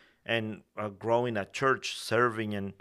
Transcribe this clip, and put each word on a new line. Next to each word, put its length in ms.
and, 380
uh, 120
growing 480
at 160
church, 460
serving. 560
And, 260